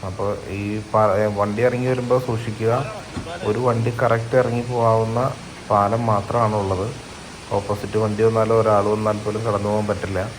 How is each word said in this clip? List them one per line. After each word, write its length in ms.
അപ്പോൾ 300
ഈ 340
പാ-, 240
ഏ, 80
വണ്ടി 240
ഇറങ്ങി 240
വരുമ്പോൾ 400
സൂക്ഷിക്കുക. 460
ഒരു 140
വണ്ടി 340
കറക്റ്റ് 340
ഇറങ്ങി 340
പോകാവുന്ന 500
പാലം 360
മാത്രമാണ് 560
ഉള്ളത്. 240
ഓപ്പോസിറ്റ് 460
വണ്ടി 240
വന്നാലോ 400
ഒരാൾ 220
വന്നാൽ 300
പോലും 220
കടന്നു 220
പോകാൻ 180
പറ്റില്ല. 320